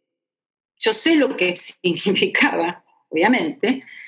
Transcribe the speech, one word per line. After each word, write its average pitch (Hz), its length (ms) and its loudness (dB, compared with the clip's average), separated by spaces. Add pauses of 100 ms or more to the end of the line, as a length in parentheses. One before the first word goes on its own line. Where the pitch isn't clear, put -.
(800)
yo 220 140 2
sé 320 240 2
lo 269 200 2
que 180 200 -2
<laughs> - 0 -
significaba, - 1300 -2 (240)
obviamente, 208 760 0 (240)